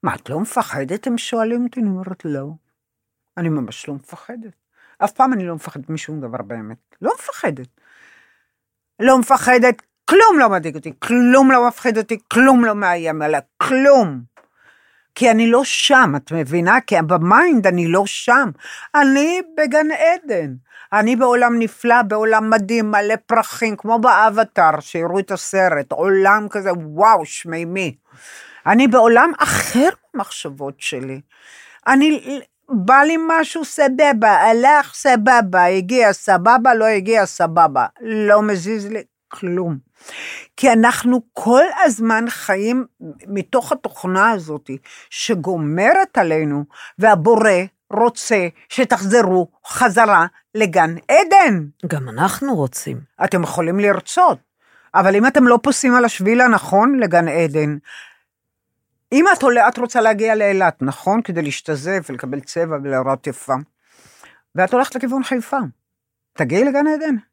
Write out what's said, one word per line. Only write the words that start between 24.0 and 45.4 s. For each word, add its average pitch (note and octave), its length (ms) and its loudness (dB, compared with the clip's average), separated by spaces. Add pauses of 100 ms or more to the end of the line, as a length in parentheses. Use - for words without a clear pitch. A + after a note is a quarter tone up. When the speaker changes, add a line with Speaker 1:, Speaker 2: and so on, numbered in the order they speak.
Speaker 1:
שיראו E3+ 400 -6
את F#3+ 120 -8
הסרט, F3+ 600 -2
עולם G3 580 2
כזה, G3 240 -8
וואו, F3 520 0
שמימי. E3+ 680 -8 (680)
אני A#3 220 4
בעולם A#3 500 4
אחר - 520 0 (240)
במחשבות C#3 640 -12
שלי. C3+ 440 -10 (680)
אני, C#4 520 0 (300)
בא B3 320 4
לי D#4+ 160 2 (100)
משהו, D#4+ 380 -2
סבבה, C4 680 2
הלך, A#3 600 4
סבבה, A3 720 2
הגיע, F#3+ 480 2
סבבה, A3+ 600 2
לא A3 120 2
הגיע, G#3+ 400 2
סבבה. D#3+ 600 0 (160)
לא G#3+ 400 2
מזיז G#3 460 -4
לי G#3+ 160 -12 (240)
כלום. F3 500 -6 (800)
כי C4 160 2
אנחנו A#3+ 480 2 (120)
כל B3 300 2 (200)
הזמן A3+ 460 0
חיים A3 560 -4 (420)
מתוך G3+ 440 -6
התוכנה G3 600 -2
הזאת D#3 380 -8 (400)
שגומרת F#3 1080 -2